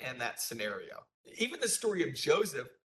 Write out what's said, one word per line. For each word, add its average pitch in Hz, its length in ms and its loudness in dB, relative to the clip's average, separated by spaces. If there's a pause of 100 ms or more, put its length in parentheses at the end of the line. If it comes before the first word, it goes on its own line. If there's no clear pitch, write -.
in 127 120 -6
that 120 240 -2
scenario. 104 540 -4 (420)
Even 247 220 0
the 233 80 2
story 202 340 2
of 135 120 0
Joseph, 165 520 2 (280)